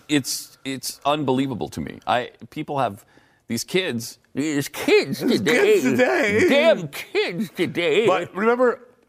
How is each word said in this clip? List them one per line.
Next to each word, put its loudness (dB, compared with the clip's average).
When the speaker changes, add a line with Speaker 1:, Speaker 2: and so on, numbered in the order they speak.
Speaker 1:
it's, -2
it's -10
unbelievable 0
to -8
me. -10
I, -2
people -8
have -4
these -4
kids, -4
these -2
kids 0
Speaker 2:
These 0
Speaker 1:
today, 2
Speaker 2:
kids -2
today. 2
Speaker 1:
damn 4
kids -4
today. 0
Speaker 2:
But 0
remember, 0